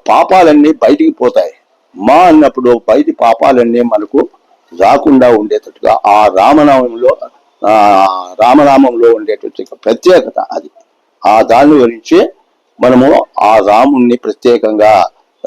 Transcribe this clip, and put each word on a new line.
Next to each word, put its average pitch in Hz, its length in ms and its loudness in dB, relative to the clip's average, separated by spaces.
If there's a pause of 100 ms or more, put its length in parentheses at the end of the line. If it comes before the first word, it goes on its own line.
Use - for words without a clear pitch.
పాపాలన్నీ 156 640 2
బయటికి - 380 -2
పోతాయి. - 420 -4 (440)
మా 107 180 0
అన్నప్పుడు 139 760 2
బయటి 147 240 0
పాపాలన్నీ 120 680 -2
మనకు 117 480 -4 (520)
రాకుండా 127 500 2
ఉండేటట్టుగా 107 760 -4
ఆ 104 200 2
రామనామంలో, 123 880 0 (500)
ఆ, 104 60 0 (680)
రామనామంలో 127 720 2
ఉండేటువంటి 107 480 -8
యొక్క - 220 -18
ప్రత్యేకత 127 540 -2 (140)
అది. - 180 -14 (560)
ఆ 110 160 2
దాని 127 300 2
గురించి 143 580 0 (500)
మనము 127 460 0 (140)
ఆ 107 180 2
రాముణ్ణి 123 580 0
ప్రత్యేకంగా, 107 880 0 (400)